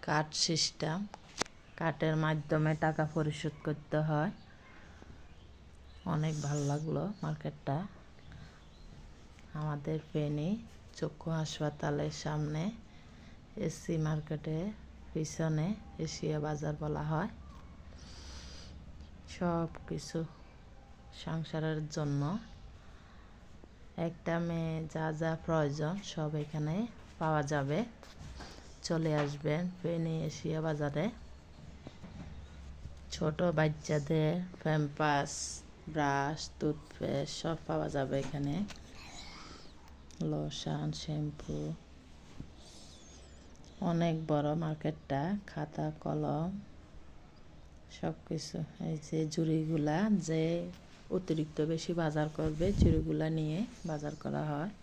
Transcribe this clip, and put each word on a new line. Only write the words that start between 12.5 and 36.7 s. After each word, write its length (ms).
এসসি 300
মার্কেটের 580
পিছনে 540
এশিয়া 400
বাজার 380
বলা 280
হয়। 180
সব 340
কিছু 320
সংসারের 560
জন্য 280
একটা 280
মেয়ে 280
যা 120
যা 100
প্রয়োজন 480
সব 180
এখানে 320
পাওয়া 200
যাবে। 280
চলে 240
আসবেন 380
ফেনী 360
এশিয়া 360
বাজারে। 400
ছোট 240
বাচ্চাদের 760
প্যাম্পার্স, 720
ব্রাশ, 460
টুথপেস্ট 720